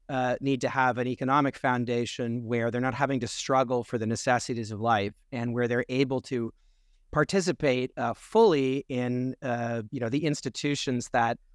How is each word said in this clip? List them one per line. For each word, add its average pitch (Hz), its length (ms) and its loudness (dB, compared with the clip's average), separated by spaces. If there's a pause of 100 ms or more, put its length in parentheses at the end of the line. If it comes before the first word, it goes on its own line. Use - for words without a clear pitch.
uh, 127 320 0
need 135 180 2
to 127 100 -2
have 127 280 2
an 123 100 -2
economic 135 480 2
foundation 120 880 -2
where 117 280 0
they're 123 100 -2
not 127 140 0
having 135 240 0
to 127 80 -4
struggle 127 560 0
for - 140 -6
the 110 100 -2
necessities 117 640 0
of 104 100 -8
life, 107 320 2 (180)
and 120 220 -4
where 120 140 0
they're 120 220 0
able 131 300 0
to 117 320 -4 (600)
participate, 151 840 2
uh, 117 160 -2
fully 143 760 4
in, 123 520 -2
uh, 117 400 -4 (100)
you 135 80 -6
know, 117 100 -2
the 147 160 0
institutions 143 880 -2
that 117 240 2 (180)